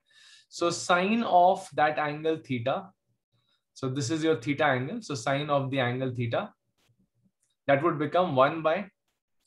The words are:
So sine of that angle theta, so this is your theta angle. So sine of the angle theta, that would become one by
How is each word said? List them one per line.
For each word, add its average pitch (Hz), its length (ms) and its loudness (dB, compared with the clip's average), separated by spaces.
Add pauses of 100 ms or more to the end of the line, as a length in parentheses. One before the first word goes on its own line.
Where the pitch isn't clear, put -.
(480)
So 170 220 -2
sine 190 520 0
of 180 520 4
that 151 220 2
angle 151 480 -2
theta, 131 460 -4 (840)
so - 160 -6
this 131 220 -4
is 160 140 -2
your 160 160 2
theta 147 240 -2
angle. 147 360 -2
So 156 140 -10
sine 143 340 -2
of 135 220 0
the 135 80 -2
angle 127 340 -2
theta, 123 400 -4 (1160)
that 139 120 4
would 156 200 0
become 156 340 0
one 147 280 4
by 180 260 -2 (580)